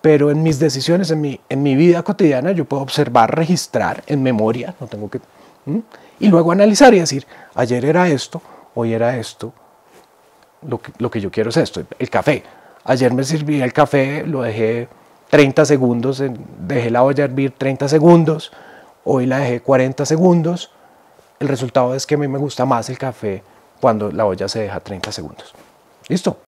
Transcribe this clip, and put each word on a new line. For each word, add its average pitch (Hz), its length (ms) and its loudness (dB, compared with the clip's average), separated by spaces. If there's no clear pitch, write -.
Pero 147 300 4
en 151 120 0
mis 160 160 0
decisiones, 160 520 0
en 160 100 -2
mi, 143 280 -6
en 135 140 -4
mi 143 140 2
vida 170 260 4
cotidiana, 160 500 0
yo 165 120 -2
puedo 135 180 -4
observar, 127 540 2
registrar 151 720 -2
en 143 160 -2
memoria, 120 580 -2
no 127 60 -12
tengo 104 240 -12
que, 131 100 -10
¿m? 180 160 -4
y 202 100 2
luego 170 240 4
analizar 208 420 6
y 185 60 4
decir, 139 260 -4
"Ayer 120 300 0
era 175 240 2
esto, - 320 -4
hoy 117 200 -2
era 117 220 0
esto, 113 360 -10
lo 123 140 -6
que, - 180 -20
lo - 120 -4
que 117 100 -6
yo 98 100 -6
quiero 110 200 -4
es 120 60 -2
esto", 139 260 -2
el - 100 -6
café. - 360 -2
Ayer 127 280 2
me 131 120 0
serví 147 360 -2
el 123 120 -2
café, 143 520 0
lo 143 180 -4
dejé 117 460 -2
treinta 147 360 4
segundos, 131 560 0
en, 131 180 -6
dejé 120 300 -4
la 120 120 4
olla 139 220 2
hervir 135 340 -2
treinta 135 300 -4
segundos, 160 640 4
hoy 127 220 0
la 127 120 0
dejé 123 220 -2
cuarenta 135 460 0
segundos. 170 640 0
El 139 80 -4
resultado 127 460 0
es 135 120 -8
que - 80 -2
a 147 40 0
mí 143 100 -4
me 139 100 -6
gusta 135 260 -4
más 123 240 -2
el 127 80 -10
café 110 460 -8
cuando 107 300 0
la 87 140 -2
olla 95 240 -2
se 113 120 -6
deja 101 200 -8
treinta 98 320 -12
segundos. - 400 -16
¿Listo? - 300 -4